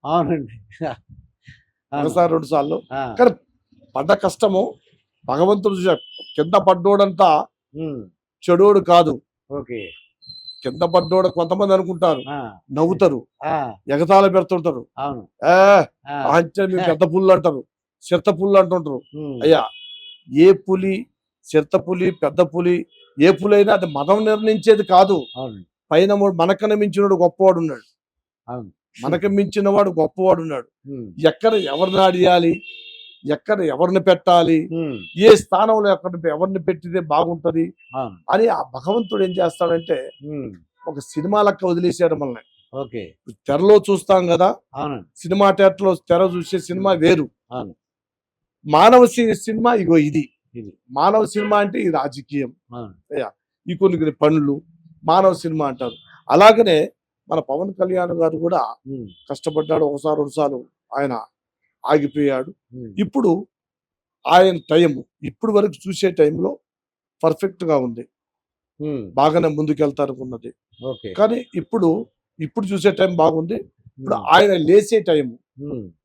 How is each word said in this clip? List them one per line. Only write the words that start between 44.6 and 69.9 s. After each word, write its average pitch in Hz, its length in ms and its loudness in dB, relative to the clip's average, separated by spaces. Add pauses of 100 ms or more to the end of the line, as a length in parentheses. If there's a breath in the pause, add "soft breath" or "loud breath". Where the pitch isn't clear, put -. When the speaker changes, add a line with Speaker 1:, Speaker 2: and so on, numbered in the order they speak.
Speaker 1:
అవునండి. 135 420 -10
Speaker 2:
సినిమా 196 360 0
థియేటర్‌లో 190 440 2
తెర 170 260 0
చూసే 180 380 -2
సినిమా 190 320 -4
Speaker 1:
ఉమ్. 175 80 -2
Speaker 2:
వేరు. 160 300 2 (220)
Speaker 1:
అవును. 113 240 -14 (880)
Speaker 2:
మానవ 226 400 8
సి-, 233 280 0
సినిమా 226 400 -2
ఇగో 170 240 2
ఇది. 151 320 0 (260)
Speaker 1:
ఇది. 107 180 -18 (180)
Speaker 2:
మానవ 196 340 2
సినిమా 208 320 -2
అంటే 202 240 -2
ఈ 190 80 -2
రాజకీయం. 139 640 -6 (200)
Speaker 1:
అవును. 113 200 -16 (200)
Speaker 2:
అయ్యా, 123 180 -8 (380)
ఈ 175 80 -8
కొన్ని, 180 200 0
కొన్ని 156 180 -4
పనులు 151 460 0 (420)
మానవ 180 300 2
సినిమా 160 340 -6
అంటారు. 127 260 -8 (360 soft breath)
అలాగనే 196 600 4 (380)
మన 160 100 -2
పవన్ 175 340 -6
కళ్యాణ్ 185 380 -4
గారు 165 260 -2
కూడా 170 240 -2 (260)
Speaker 1:
ఉమ్. 127 200 -14 (220)
Speaker 2:
కష్టపడ్డాడు, 156 560 -4
ఒకసారి 147 300 -4
రెండుసార్లు 143 500 -6 (320)
ఆయన 131 220 -4 (640)
ఆగిపోయాడు. 143 680 -2 (200)
Speaker 1:
ఉమ్. 120 240 -16
Speaker 2:
ఇప్పుడు 202 500 -2 (800)
ఆయన 180 300 6 (120)
టైమ్, 156 340 2 (200)
ఇప్పుడు 214 300 -6
వరకు 202 340 0
చూసే 190 240 -2
టైంలో 175 480 -2 (640)
పర్ఫెక్ట్ 180 400 -4
గా 156 140 0
ఉంది, 120 300 -6 (720)
Speaker 1:
ఉమ్. 131 300 -10
Speaker 2:
బాగానే 156 360 0
ముందుకెళ్తారనుకున్నది. 139 1080 -6 (320)